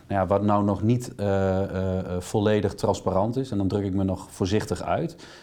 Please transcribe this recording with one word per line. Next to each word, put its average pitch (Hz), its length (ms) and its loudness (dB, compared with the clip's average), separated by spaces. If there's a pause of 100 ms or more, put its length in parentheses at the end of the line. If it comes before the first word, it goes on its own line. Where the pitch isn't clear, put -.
nou 98 140 0
ja, 92 60 2
wat 98 160 4
nou 104 200 4
nog 101 200 0
niet, 123 320 0
eh, 98 480 0
eh, 92 360 -2
eh, 90 200 -4
volledig 104 540 2
transparant 95 640 0
is. 131 140 -4
En 104 60 -2
dan 98 100 0
druk 101 180 0
ik 95 80 -2
me 98 100 0
nog 95 280 -2
voorzichtig 98 520 0
uit. 101 320 -2 (280)